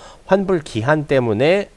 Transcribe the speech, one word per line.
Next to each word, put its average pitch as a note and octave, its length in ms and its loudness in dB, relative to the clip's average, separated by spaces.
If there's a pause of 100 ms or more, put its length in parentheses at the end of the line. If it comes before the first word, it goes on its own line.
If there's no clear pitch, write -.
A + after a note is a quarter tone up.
(260)
환불 F#3+ 340 0
기한 D3 480 -2
때문에 C3+ 680 0